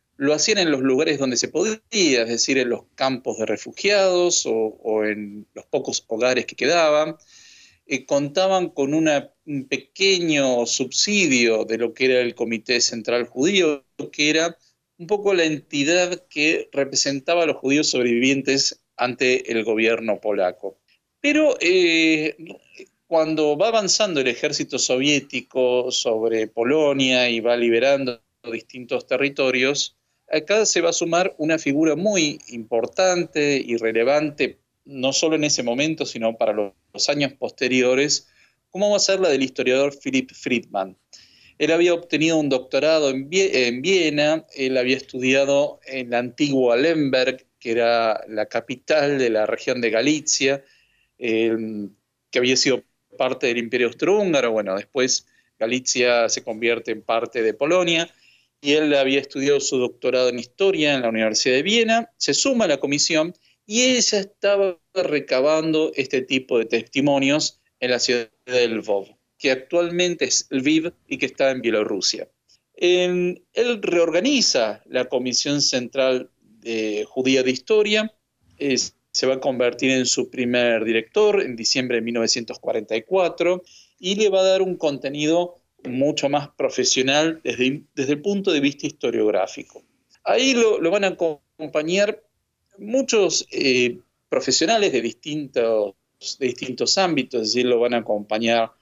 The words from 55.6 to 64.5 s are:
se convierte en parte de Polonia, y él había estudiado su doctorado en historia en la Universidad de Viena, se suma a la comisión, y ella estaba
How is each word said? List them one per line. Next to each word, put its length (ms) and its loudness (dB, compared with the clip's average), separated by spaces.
se 140 -6
convierte 480 -4
en 120 -8
parte 400 -2
de 100 2
Polonia, 560 0
y 140 -2
él 220 2
había 240 2
estudiado 400 0
su 180 -2
doctorado 520 0
en 100 -6
historia 560 0
en 80 -4
la 60 0
Universidad 440 0
de 100 2
Viena, 540 0
se 160 -2
suma 320 2
a 40 0
la 100 2
comisión, 560 0
y 180 0
ella 360 2
estaba 600 -2